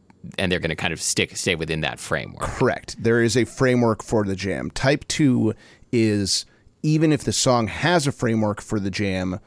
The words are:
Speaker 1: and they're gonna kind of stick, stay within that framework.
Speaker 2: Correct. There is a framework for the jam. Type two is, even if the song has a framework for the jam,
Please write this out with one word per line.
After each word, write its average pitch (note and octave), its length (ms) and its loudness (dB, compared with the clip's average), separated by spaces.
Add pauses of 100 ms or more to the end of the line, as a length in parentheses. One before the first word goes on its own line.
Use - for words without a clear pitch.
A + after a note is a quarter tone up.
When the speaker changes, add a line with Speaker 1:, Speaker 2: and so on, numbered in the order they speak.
(400)
Speaker 1:
and F#2 120 0
they're F2 80 2
gonna D#2+ 160 -2
kind E2+ 180 -4
of D#2+ 80 -6
stick, - 360 -2
stay F#2+ 160 0
within D#2+ 280 -2
that C2 180 -4
framework. G#1+ 420 -6
Speaker 2:
Correct. - 560 -2
There A#2 240 2
is A#2 160 2
a B2 60 4
framework A#2+ 580 2
for A2 220 0
the G2 120 -2
jam. F2+ 360 -4
Type - 360 0
two A#2+ 460 2 (380)
is, G#2+ 540 2 (360)
even D#3 300 4
if D3 140 2
the A2+ 80 0
song A#2+ 340 2
has D#3 400 0
a C3+ 40 2
framework A2 500 0
for - 180 -4
the G2 100 -2
jam, F#2 580 -2